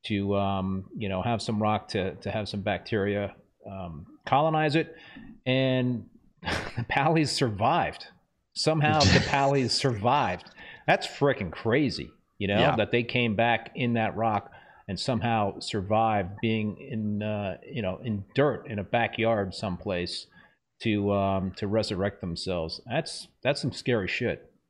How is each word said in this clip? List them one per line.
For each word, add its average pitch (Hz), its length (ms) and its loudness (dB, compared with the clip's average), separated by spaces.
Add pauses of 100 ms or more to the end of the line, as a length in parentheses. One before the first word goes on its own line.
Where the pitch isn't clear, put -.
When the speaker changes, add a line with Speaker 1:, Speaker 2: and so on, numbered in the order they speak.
Speaker 1:
to, 101 300 0
um, 95 480 0 (120)
you 107 120 -4
know, 92 140 -2
have 117 200 0
some 107 200 -2
rock 107 260 0
to, 95 280 -2
to - 140 -8
have 95 180 -4
some 104 120 -6
bacteria, 101 720 -2 (360)
um, 90 360 -12 (200)
colonize 156 480 4
it. 160 200 2 (520)
And 127 600 2 (180)
<laughs> - 180 -20
the - 460 -4
pallies 151 420 4
survived. 117 760 0 (480)
Somehow 156 460 2
the 139 200 6
Speaker 2:
<laughs> - 80 -2
Speaker 1:
pallies 139 440 2
survived. 117 760 2 (400)
That's - 200 2
frickin' 123 460 0
crazy, 123 580 0 (280)
you 101 100 -2
know, 101 100 4
Speaker 2:
Yeah. 120 180 4
Speaker 1:
that 104 140 0
they 120 140 2
came 117 320 0
back 117 380 2
in 120 200 0
that 110 220 0
rock 107 340 0 (380)
and 95 100 -6
somehow 113 600 0
survived 104 680 0 (120)
being 110 360 0
in, 104 440 -4
uh, 104 360 -4 (120)
you 123 120 -6
know, 104 220 -4
in 104 200 -4 (100)
dirt 135 340 2
in 107 100 -4
a 98 60 -4
backyard 110 680 0
someplace 92 720 -4 (540)
to, 101 320 2
um, 95 440 2
to 107 100 -4
resurrect 101 540 -2
themselves. 85 680 -4
That's, - 400 -6 (160)
that's 143 180 0
some 123 120 -2
scary 110 360 0
shit. - 400 -4 (220)